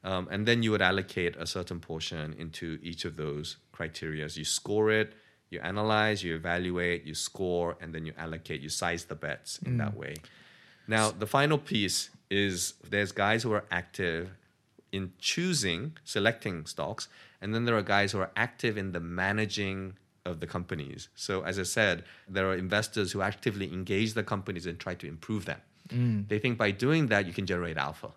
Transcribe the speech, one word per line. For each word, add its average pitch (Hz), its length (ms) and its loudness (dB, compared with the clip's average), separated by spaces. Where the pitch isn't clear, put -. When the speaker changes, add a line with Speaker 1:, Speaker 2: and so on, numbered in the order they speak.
Speaker 1:
Um, 92 260 -2
and 104 160 0
then 117 160 6
you 110 80 4
would 104 100 6
allocate 92 540 2
a 82 100 -6
certain 87 360 -4
portion 78 520 -6
into 80 480 -6
each 82 220 -8
of 78 140 -6
those 76 400 -6
criteria. 78 600 -6
You 78 120 -8
score 107 440 2
it, 107 240 4
you 87 100 -8
analyze, 107 640 2
you 85 120 -2
evaluate, 87 680 0
you 78 100 -10
score, 87 680 -2
and 82 120 -10
then 80 120 -6
you 76 120 -8
allocate, 80 440 -6
you 73 80 -10
size 85 360 -2
the - 100 -8
bets 73 500 -8
in 127 80 0
Speaker 2:
Mm. 123 60 2
Speaker 1:
that 73 180 0
way. 69 180 -8
Now, 110 240 4
the 104 160 -4
final 147 300 4
piece 104 520 0
is 95 460 0
there's 101 220 0
guys 107 320 2
who 113 80 0
are 104 180 0
active 87 600 -2
in 95 280 -2
choosing, 147 880 0
selecting 101 600 0
stocks, - 440 -6
and 107 120 -2
then 117 120 2
there 117 100 4
are 107 60 4
guys 101 320 4
who 104 60 0
are 92 180 -2
active 113 400 0
in 95 160 -4
the 87 80 -2
managing 95 920 0
of 85 140 -4
the 80 80 -6
companies. 82 680 -6
So 95 260 -2
as 95 180 -2
I 92 40 0
said, 90 400 2
there 95 220 2
are 95 60 2
investors 95 560 0
who 98 100 0
actively 98 500 -2
engage 98 420 0
the 107 100 0
companies 92 420 -4
and 85 140 -6
try 90 160 -6
to - 120 -12
improve 85 380 -4
them. 85 140 -4
Speaker 2:
Mm. 113 400 2
Speaker 1:
They 107 100 2
think 117 180 0
by 104 140 4
doing 139 360 4
that, 101 200 6
you 82 60 -8
can 98 120 -2
generate 87 320 0
alpha. 71 400 -4